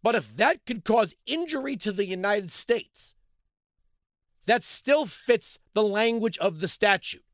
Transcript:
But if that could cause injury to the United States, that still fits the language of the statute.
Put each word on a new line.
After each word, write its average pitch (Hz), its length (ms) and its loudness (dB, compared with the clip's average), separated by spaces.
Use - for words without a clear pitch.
But 233 140 2
if 113 200 -4
that 269 300 0
could 233 180 -6
cause 220 300 2
injury 285 520 -4
to 208 160 -4
the 196 140 -2
United 190 440 -2
States, - 640 -4
that 233 180 2
still 285 420 2
fits - 540 -2
the 214 100 4
language 220 540 0
of 170 200 -2
the 170 80 -4
statute. - 680 0